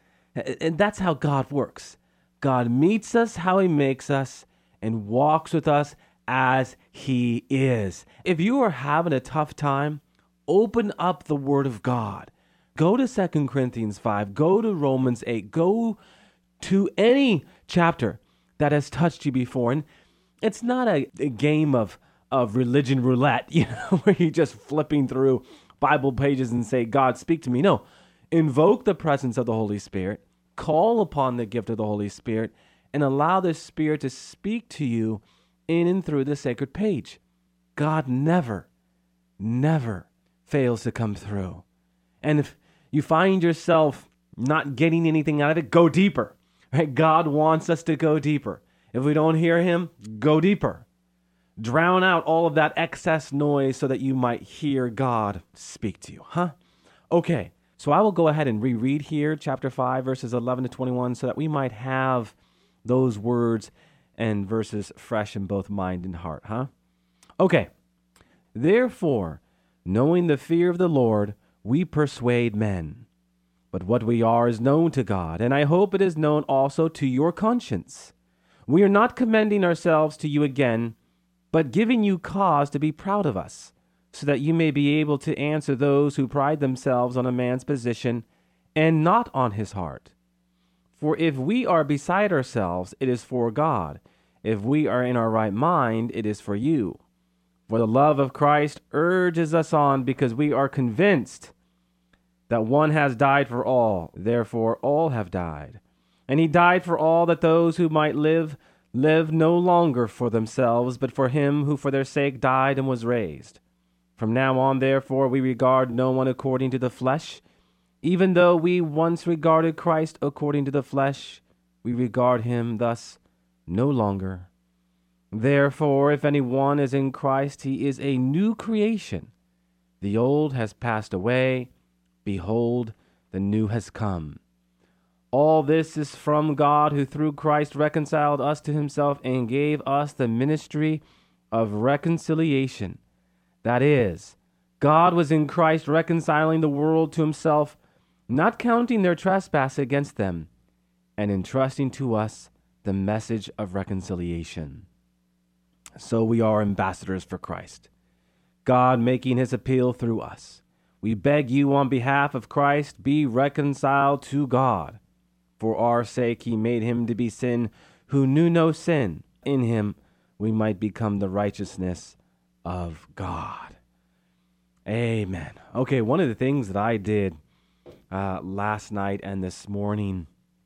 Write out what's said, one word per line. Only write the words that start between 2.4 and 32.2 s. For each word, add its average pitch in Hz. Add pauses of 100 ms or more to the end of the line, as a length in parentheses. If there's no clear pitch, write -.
God 123
meets 180
us 233
how 185
he 185
makes 139
us 135 (340)
and 110
walks 147
with 165
us 147 (320)
as 131 (140)
he 123
is. 123 (200)
If 175
you 240
are 214
having 151
a 131
tough 151
time, 147 (480)
open 208
up 180
the 151
Word 139
of 110
God. 113 (440)
Go 175
to 262
Second 160
Corinthians 117
five, 104
go 175
to 220
Romans 131
eight, 110
go 208 (640)
to 196
any 233 (240)
chapter 165 (400)
that 147
has 147
touched 165
you 147
before. 123
And 147 (560)
it's 226
not 247
a, 151 (140)
a 147
game 147
of, 107 (320)
of 120
religion 127
roulette, 127
<laughs> -
you 170
know, -
where 208
you're 165
just 151
flipping 147
through 127 (360)
Bible 139
pages 131
and 120
say, 123
"God, 127
speak 165
to 127
me." 123
No, 160 (480)
invoke 160
the 202
presence 135
of 123
the 120
Holy 104
Spirit, 98 (300)
call 202
upon 135
the 120
gift 107
of 113
the 107
Holy 104
Spirit, 110 (400)